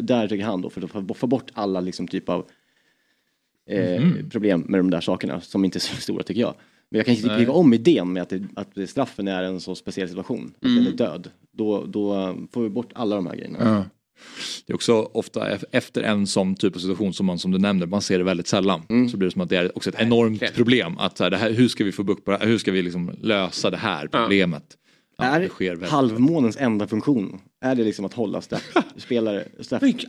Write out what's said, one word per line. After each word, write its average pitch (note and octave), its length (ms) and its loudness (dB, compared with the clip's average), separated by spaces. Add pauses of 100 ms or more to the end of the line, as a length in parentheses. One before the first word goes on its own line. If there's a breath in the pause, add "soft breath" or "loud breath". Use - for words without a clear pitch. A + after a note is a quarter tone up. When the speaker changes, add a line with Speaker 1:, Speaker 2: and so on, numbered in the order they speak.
Speaker 1:
där A#2 260 2
tycker G2+ 160 -2
han G2+ 180 -2
då, E2 80 -8
för F2+ 140 -10
att F2+ 60 -8
få, G2+ 240 -8
få - 120 -4
bort B2 280 -2
alla G2 260 -2
liksom F2+ 280 -6
typ - 200 -6
av, F2 180 -4 (1200)
eh, F#2 320 0
Speaker 2:
Mhm. A2+ 280 2
Speaker 1:
problem G2+ 300 2
med G2 200 0
de F#2 100 2
där E2+ 100 0
sakerna F#2 400 -4
som G2 240 -2
inte F#2+ 140 0
är - 20 -4
så - 160 -6
stora, - 260 -6
tycker G2 180 -4
jag. E2 140 -2 (360 soft breath)
Men A2 80 0
jag A2 80 2
kan A#2+ 80 6
inte A2 120 0
Speaker 2:
Nej. G#2+ 100 0
Speaker 1:
kliva A#2+ 160 4
om D3+ 220 8
idén A2+ 380 4
med F2+ 100 -2
att, - 60 -8
det, - 140 -6 (140)
att G2 340 -8
straffen G#2 380 -4
är F#2 140 -2
en F#2 180 -4
så F#2 140 -10
speciell F#2 340 -8
situation, F2 500 -8
att - 60 -4
Speaker 3:
Mm. B2 200 6
Speaker 1:
den - 80 2
är - 40 -8
död. F2+ 340 -4 (220)
Då, G#2+ 340 -2
då G2 500 -2 (160)
får A#2+ 100 -4
vi A2+ 60 -2
bort A#2+ 260 -6
alla G#2 220 -2
de F#2 100 -4
här D#2 100 -8
grejerna. - 240 -10
Speaker 2:
Ja. A2 240 2 (840 loud breath)
Det A#2 60 -6
är - 20 -2
också A#2 180 2 (220)
ofta G#2+ 360 -4
ef-, G2+ 200 -4
efter - 320 -2
en G#2 240 0
sån F#2+ 280 0
typ F#2+ 220 2
av F2 40 -8
situation F#2 320 -2
som G2 140 -2
man, F2+ 120 0
som F#2 120 -2
du F#2 80 2
nämner, G2 280 2
man G2 160 -2
ser F#2 160 2
det F2+ 60 2
väldigt F2+ 220 0
sällan. F#2+ 420 2
Speaker 1:
Mm. A#2+ 200 4
Speaker 2:
Så A#2+ 80 -4
blir F#2+ 120 2
det E2+ 40 -2
som F#2 80 -2
att F2 80 -2
det F#2 80 2
är F2+ 200 0
också - 140 -4
ett - 80 -6
Speaker 3:
Nej, A2+ 80 4
Speaker 2:
enormt A#2 260 6
Speaker 3:
verkligen. G#2+ 220 -4
Speaker 2:
problem. A2 440 2
Att G2 200 -2
så G#2 60 2
här, F2+ 60 2
det F#2+ 60 2
här, A2 140 0
hur A#2 180 6
ska A2+ 160 -2
vi F#2+ 80 0
få G#2 100 -4
bukt G2 220 -2
på G2 60 -2
det G2+ 60 2
här? G#2 100 -2
Hur A2+ 120 4
ska G2 140 -2
vi F#2 100 2
liksom F2 280 -4 (120)
lösa G2+ 480 0
det F2+ 60 -2
här E2+ 360 -4
Speaker 3:
Ja. C#3+ 80 0
Speaker 2:
problemet? F#2+ 440 2 (560)
Ja, A#2 40 0
Speaker 1:
Är C#3+ 160 2
Speaker 2:
det F#3+ 80 -2
sker F#2 220 -4
väldigt F2 180 -6
Speaker 1:
halvmånens C3 680 2
enda A2 300 0
funktion, G#2+ 540 -2 (240)
är C3 100 0
det A#2 100 2
liksom G2+ 200 -2
att F#2+ 100 -8
hålla F#2+ 260 -4
straff-, - 420 -2 (140)
Speaker 2:
<laughs> - 0 -
Speaker 1:
spelare, A2 480 -2 (160)
straff- - 220 -4
Speaker 3:
Men C#4 80 4
jag - 80 0 (100)